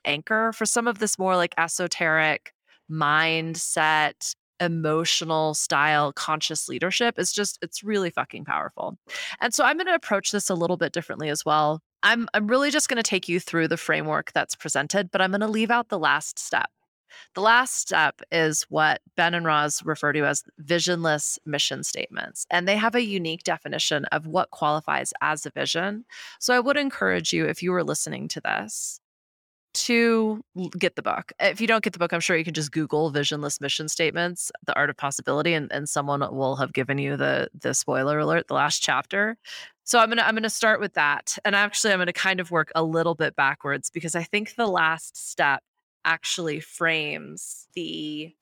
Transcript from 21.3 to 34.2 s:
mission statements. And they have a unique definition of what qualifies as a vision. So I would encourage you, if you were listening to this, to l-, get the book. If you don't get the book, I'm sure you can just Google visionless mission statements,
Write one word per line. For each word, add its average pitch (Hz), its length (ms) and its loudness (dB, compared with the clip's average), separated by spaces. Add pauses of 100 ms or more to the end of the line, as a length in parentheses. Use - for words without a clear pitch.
mission 143 380 -2
statements. - 680 -8
And 180 200 2
they 202 80 4
have 220 180 2
a 247 80 2
unique 180 400 -4
definition 151 640 -2
of 156 220 -2
what 175 220 0
qualifies 151 720 -2
as 151 240 -2
a 143 60 -10
vision. 185 540 -4 (340)
So - 160 2
I 247 60 6
would 269 160 2
encourage 190 560 0
you, 165 140 2
if - 180 -4
you 180 80 0
were 175 120 0
listening 151 440 -4
to - 120 -8
this, - 600 -4 (760)
to 226 680 2 (160)
l-, 180 100 -4 (100)
get 175 180 0
the - 60 -6
book. - 380 -4
If 196 200 2
you 226 60 0
don't 220 160 4
get 202 120 -2
the - 40 -10
book, 170 140 0
I'm 170 80 0
sure 175 160 2
you 160 80 0
can 160 100 -6
just 151 180 -4
Google 156 380 0
visionless 147 500 -2
mission 139 280 -4
statements, 170 640 -2 (140)